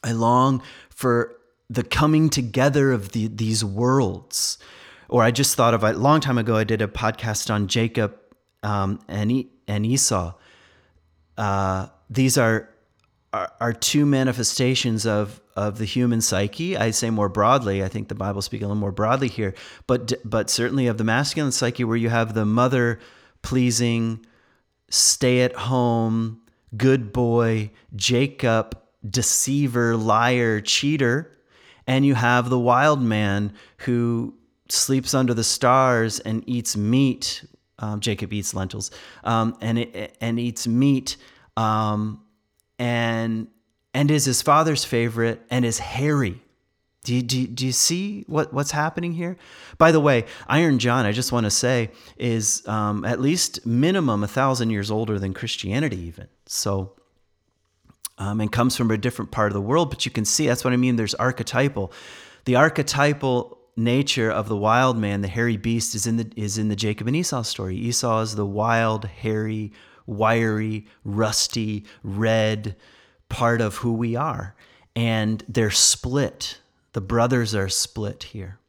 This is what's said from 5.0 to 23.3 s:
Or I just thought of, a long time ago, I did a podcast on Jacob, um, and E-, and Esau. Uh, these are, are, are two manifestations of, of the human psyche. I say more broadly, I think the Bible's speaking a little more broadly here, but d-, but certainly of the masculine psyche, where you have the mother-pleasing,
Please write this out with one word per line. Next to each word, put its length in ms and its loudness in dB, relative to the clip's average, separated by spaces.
Or 140 4
I 80 6
just 260 0
thought 180 6
of, 80 2
a 120 2
long 260 4
time 180 0
ago, 180 2
I 80 2
did 180 0
a 60 -2
podcast 640 -4
on 160 0
Jacob, 460 0
um, 460 -2
and 240 -2
E-, 180 -2
and 200 -2
Esau. 480 0
Uh, 480 0
these 260 2
are, 320 2
are, 280 -6
are 120 -2
two 340 0
manifestations 1000 0
of, 340 -2
of 220 -4
the 60 -2
human 360 0
psyche. 560 -2
I 140 0
say 200 -2
more 180 0
broadly, 560 2
I 40 -4
think 200 -8
the 60 -8
Bible's 300 -4
speaking 200 -8
a 40 -4
little 120 -2
more 120 -2
broadly 360 0
here, 260 -4
but 200 0
d-, 180 -2
but 260 -2
certainly 360 0
of 120 0
the 60 0
masculine 480 0
psyche, 320 -2
where 120 0
you 120 0
have 260 0
the 100 0
mother-pleasing, 1800 0